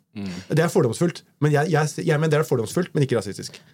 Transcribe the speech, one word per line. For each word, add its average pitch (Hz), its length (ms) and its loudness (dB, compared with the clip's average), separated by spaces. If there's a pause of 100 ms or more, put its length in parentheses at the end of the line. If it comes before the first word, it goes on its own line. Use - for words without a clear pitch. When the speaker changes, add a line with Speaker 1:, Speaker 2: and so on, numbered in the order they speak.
(160)
Speaker 1:
Mm. 101 120 -8 (220)
Speaker 2:
Det 156 100 2
er 170 80 2
fordomsfullt, 165 540 0 (180)
men 151 120 4
jeg, 147 180 2
jeg, 151 340 0
jeg 156 160 2
mener 160 140 2
det 147 80 4
er 156 80 -2
fordomsfullt, 139 420 -2
men 147 140 2
ikke 120 100 0
rasistisk. 98 400 -6 (180)